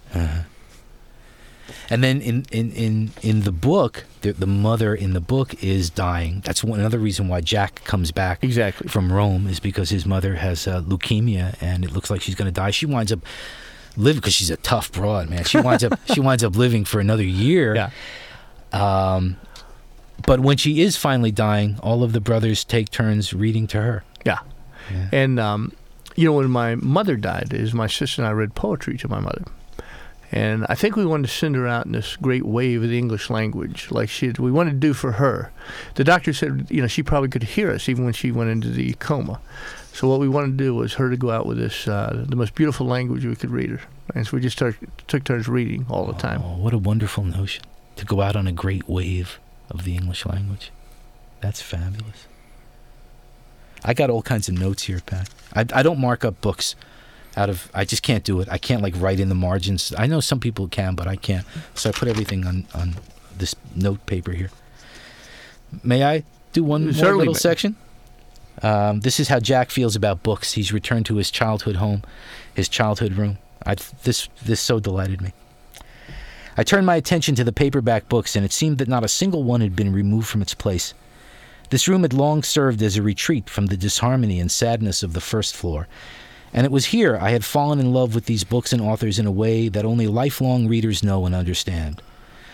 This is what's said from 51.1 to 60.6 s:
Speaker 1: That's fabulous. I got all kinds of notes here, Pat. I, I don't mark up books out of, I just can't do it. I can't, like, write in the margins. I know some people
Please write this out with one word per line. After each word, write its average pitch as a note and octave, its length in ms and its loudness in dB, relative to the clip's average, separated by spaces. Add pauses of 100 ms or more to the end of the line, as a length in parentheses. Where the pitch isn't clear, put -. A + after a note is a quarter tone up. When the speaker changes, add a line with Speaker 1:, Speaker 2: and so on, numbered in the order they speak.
Speaker 1:
That's G2+ 200 -4
fabulous. G2+ 640 -8 (1600)
I B2 100 2
got C3+ 160 2
all A2+ 120 0
kinds A2 260 -2
of F#2 80 -2
notes F#2+ 280 -2
here, F2+ 200 -4
Pat. F#2+ 240 -6 (260)
I, A2 180 2
I B2+ 100 2
don't D#3+ 160 4
mark B2 260 0
up G#2 160 -2
books - 360 -2 (600)
out G2+ 120 2
of, F#2 260 -6
I G2 100 0
just - 180 -4
can't G#2+ 220 0
do F#2 160 0
it. F#2+ 100 -4
I F2+ 80 -4
can't, A#2+ 240 -2
like, F#2 160 -2
write F#2+ 220 2
in F#2+ 80 2
the F#2+ 60 2
margins. F#2 640 0
I A2 100 2
know D#3 140 2
some C3 200 0
people A2 280 -4